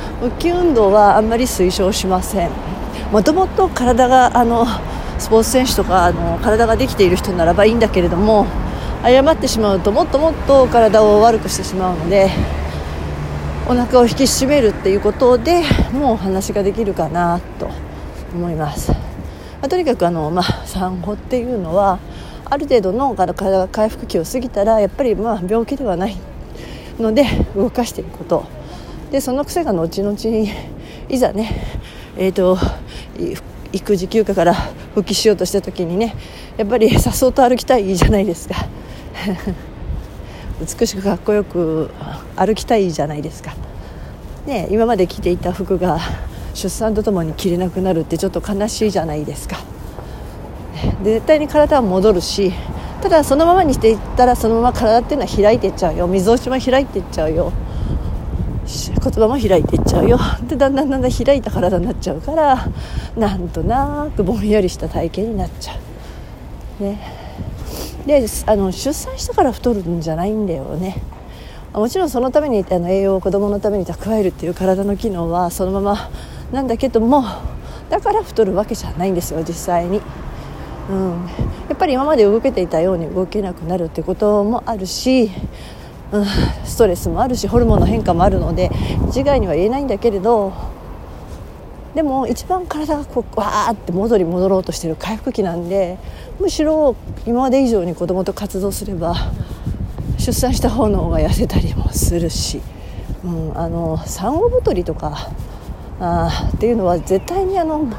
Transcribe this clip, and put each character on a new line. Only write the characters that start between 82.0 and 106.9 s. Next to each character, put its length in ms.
ま 120
で 80
動 180
け 100
て 100
い 60
た 140
よ 120
う 40
に 160
動 120
け 160
な 120
く 60
な 180
る 80
っ 40
て 140
こ 120
と 280
も 220
あ 100
る 100
し、 460
う 80
ん、 60
ス 120
ト 100
レ 80
ス 120
も 140
あ 60
る 100
し、 100
ホ 120
ル 60
モ 120
ン 20
の 60
変 180
化 100
も 100
あ 60
る 100
の 140
で、 160
一 140
概 160
に 80
は 80
言 100
え 40
な 80
い 60
ん 40
だ 100
け 140
れ 80
ど、 320
で 80
も 240
一 180
番 200
体 320
が 80
こ 180
う、 40
わ 300
ー 40
っ 20
て 160
戻 260
り 80
戻 240
ろ 80
う 60
と 80
し 80
て 80
る 100
回 200
復 140
期 120
な 120
ん 140
で、 280
む 100
し 140
ろ 320
今 160
ま 80
で 120
以 80
上 140
に 120
子 120
供 160
と 100
活 260
動 120
す 140
れ 80
ば、 220
出 160
産 200
し 60
た 100
方 200
の 100
方 100
が 100
痩 100
せ 180
た 120
り 160
も 160
す 280
る 100
し、 320
う 40
ん、 300
あ 120
の、 360
産 320
後 120
太 240
り 100
と 100
か、 360
あ 520
ー 60
っ 20
て 60
い 80
う 40
の 80
は 140